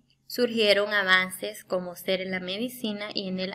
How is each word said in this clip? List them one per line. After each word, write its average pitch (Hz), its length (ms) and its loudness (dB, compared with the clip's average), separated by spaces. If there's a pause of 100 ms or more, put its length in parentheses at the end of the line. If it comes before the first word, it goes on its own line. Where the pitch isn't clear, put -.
(280)
surgieron 214 640 4
avances 185 720 2
como 180 320 -4
ser 185 260 -2
en 190 100 -6
la 185 80 -2
medicina 208 760 -6
y 196 140 -4
en 185 120 -4
el 190 160 -4